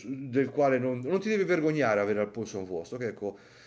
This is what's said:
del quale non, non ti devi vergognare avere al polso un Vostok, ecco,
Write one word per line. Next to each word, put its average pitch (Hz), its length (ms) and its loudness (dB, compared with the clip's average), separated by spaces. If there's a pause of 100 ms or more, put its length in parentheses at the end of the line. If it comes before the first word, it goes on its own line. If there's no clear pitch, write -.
del 135 440 0
quale 139 300 4
non, 127 240 -2
non 170 160 0
ti 202 100 -4
devi 208 140 2
vergognare 156 560 4
avere 101 200 2
al 104 120 0
polso 110 260 -8
un 95 80 -6
Vostok, 92 380 -8
ecco, 101 340 -6 (300)